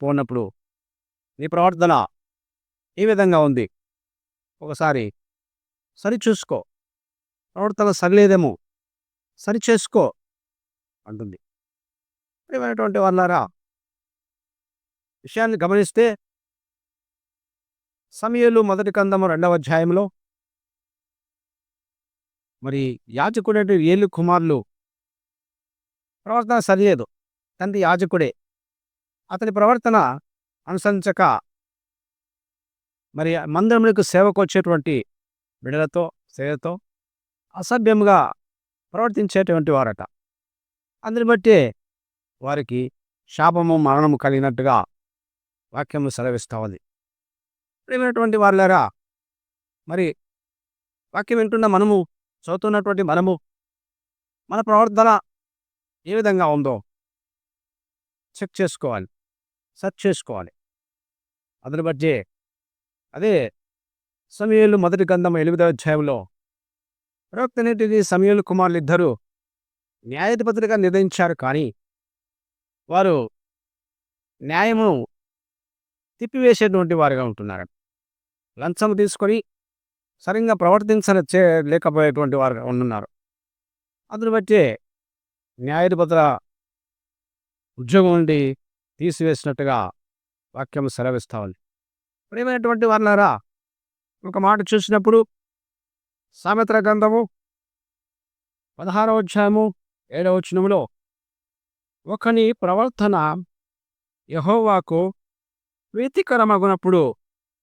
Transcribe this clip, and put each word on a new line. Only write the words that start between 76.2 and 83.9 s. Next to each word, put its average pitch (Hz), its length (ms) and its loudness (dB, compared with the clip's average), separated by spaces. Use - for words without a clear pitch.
తిప్పివేసేటువంటి 220 760 2
వారుగా 139 300 0
ఉంటున్నారు. 101 420 -10
లంచం 175 380 -2
తీసుకొని 208 420 0
సరిగ్గా 220 340 0
ప్రవర్తించ 202 520 2
చే-, 165 400 2
లేకపోయేటువంటి 147 760 0
వారుగా 127 280 -2
ఉంటున్నారు. 123 440 -4